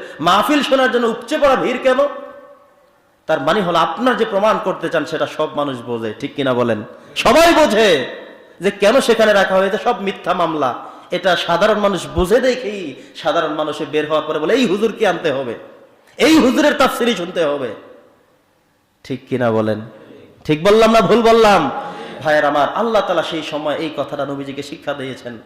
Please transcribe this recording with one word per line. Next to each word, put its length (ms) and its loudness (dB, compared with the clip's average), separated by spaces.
মাহফিল 420 2
শোনার 300 2
জন্য 140 0
উপচে 320 -4
পড়া 180 4
ভিড় 260 -2
কেন? 160 2
তার 140 0
মানে 200 0
হলো 180 0
আপনার 380 0
যে 80 0
প্রমাণ 400 0
করতে 240 -4
চান 160 -2
সেটা 220 -4
সব 280 -4
মানুষ 260 -4
বোঝে, 400 -6
ঠিক 140 -8
কিনা 200 0
বলেন? 280 0
সবাই 380 6
বোঝে 520 4
যে 100 -2
কেন 300 2
সেখানে 320 4
রাখা 220 2
হয়েছে, 300 2
সব 160 -2
মিথ্যা 340 -4
মামলা। 600 -4
এটা 260 0
সাধারণ 420 0
মানুষ 360 -2
বুঝে 260 2
দেখেই 540 -4
সাধারণ 360 -2
মানুষে 320 -4
বের 240 -4
হওয়ার 180 -2
পরে 120 -4
বলে, 160 0
"এই 120 2
হুজুরকে 400 -2
আনতে 260 -2
হবে, 220 -6
এই 220 4
হুজুরের 360 4
তাফসিরই 400 0
শুনতে 300 -2
হবে।" 300 -4
ঠিক 240 -10
কিনা 240 0
বলেন? 280 0
ঠিক 200 -2
বললাম 280 6
না 80 6
ভুল 220 4
বললাম? 480 6
ভাইয়ের 220 2
আমার, 300 0
আল্লাহ 280 0
তাআলা 200 -2
সেই 200 -6
সময় 320 -4
এই 220 -6
কথাটা 300 -6
নবীজিকে 360 -8
শিক্ষা 320 -8
দিয়েছেন 520 -12